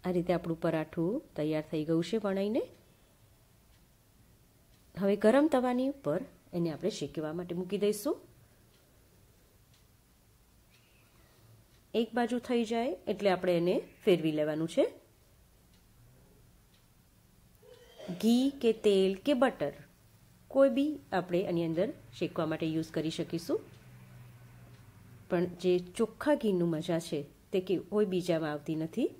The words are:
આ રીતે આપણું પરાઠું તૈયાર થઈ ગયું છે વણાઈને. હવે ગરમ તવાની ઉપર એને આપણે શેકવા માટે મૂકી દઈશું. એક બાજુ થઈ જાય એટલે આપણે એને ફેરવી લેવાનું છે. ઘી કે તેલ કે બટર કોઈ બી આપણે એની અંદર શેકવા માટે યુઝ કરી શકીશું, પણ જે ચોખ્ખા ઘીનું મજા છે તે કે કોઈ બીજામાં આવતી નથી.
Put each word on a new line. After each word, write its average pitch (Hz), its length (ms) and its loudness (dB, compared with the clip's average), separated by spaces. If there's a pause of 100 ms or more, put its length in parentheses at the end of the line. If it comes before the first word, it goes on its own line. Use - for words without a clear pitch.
આ 185 100 -2
રીતે 175 180 0
આપણું 165 300 -4
પરાઠું 165 500 -2 (220)
તૈયાર 156 340 -2
થઈ 156 160 -2
ગયું 165 220 2
છે 226 160 -2
વણાઈને. 202 360 0 (2250)
હવે 196 200 2 (100)
ગરમ 269 300 6
તવાની 247 400 2
ઉપર 151 260 -2 (360)
એને 170 160 0
આપણે 170 260 -4
શેકવા 156 400 -6
માટે 180 220 -8
મૂકી 185 240 -6
દઈશું. 208 300 0 (3750)
એક 226 240 0
બાજુ 240 200 0 (100)
થઈ 240 220 2
જાય 233 240 -2 (200)
એટલે 202 180 2
આપણે 180 300 2
એને 180 120 2 (300)
ફેરવી 160 340 4
લેવાનું 156 380 -2
છે. 294 80 4 (3500)
ઘી 240 240 4 (160)
કે 226 100 4 (140)
તેલ 190 400 4
કે 277 160 2
બટર 147 320 0 (760)
કોઈ 269 280 6
બી 285 100 2 (300)
આપણે 175 320 0
એની 170 200 0
અંદર 175 180 0 (340)
શેકવા 160 320 -2
માટે 160 120 -4 (100)
યુઝ 160 200 -4
કરી 160 220 -2
શકીશું, 170 420 -4 (1700)
પણ 180 240 0 (100)
જે 180 140 4 (240)
ચોખ્ખા 285 420 0
ઘીનું 175 320 2
મજા 165 360 -2
છે 143 140 -2 (260)
તે 185 180 0
કે 175 140 0 (100)
કોઈ 208 240 2
બીજામાં 160 400 0
આવતી 156 300 -4
નથી. 262 340 -2